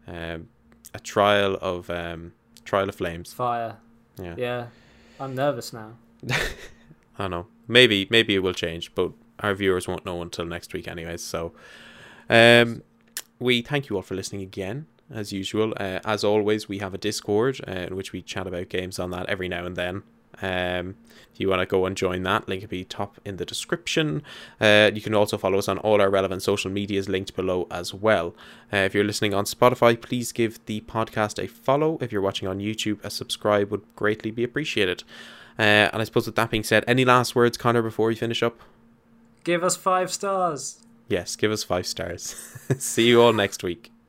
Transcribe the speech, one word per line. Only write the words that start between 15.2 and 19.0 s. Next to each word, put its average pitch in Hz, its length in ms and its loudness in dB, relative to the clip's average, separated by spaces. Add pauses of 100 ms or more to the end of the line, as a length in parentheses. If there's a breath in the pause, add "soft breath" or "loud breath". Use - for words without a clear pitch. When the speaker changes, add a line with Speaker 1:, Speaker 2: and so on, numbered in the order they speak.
Speaker 1:
usual. 101 460 -2
Uh, 92 280 -4
as 107 180 -2
always, 107 440 2
we 98 120 -6
have 95 140 -8
a 95 40 -8
Discord, 107 680 -2
uh, 95 40 -8
in 92 240 -6
which 95 180 -8
we 92 80 -8
chat 95 260 -8
about 90 220 -6
games 92 300 -6
on 90 120 -4